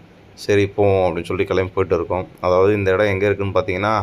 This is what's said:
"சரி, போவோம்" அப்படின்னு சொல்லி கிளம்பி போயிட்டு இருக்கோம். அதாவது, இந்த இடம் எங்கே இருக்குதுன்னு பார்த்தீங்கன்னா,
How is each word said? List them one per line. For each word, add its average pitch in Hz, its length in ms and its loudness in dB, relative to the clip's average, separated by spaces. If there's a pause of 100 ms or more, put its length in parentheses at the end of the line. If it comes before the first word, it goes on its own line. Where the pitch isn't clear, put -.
(340)
"சரி, 101 340 0
போவோம்" 95 480 0
அப்படின்னு 85 80 -6
சொல்லி 92 200 -4
கிளம்பி 95 300 -2
போயிட்டு 92 220 0
இருக்கோம். 87 320 -4 (120)
அதாவது, 92 340 4
இந்த 98 160 0
இடம் 98 160 2
எங்கே 98 220 0
இருக்குதுன்னு - 20 2
பார்த்தீங்கன்னா, 98 720 -2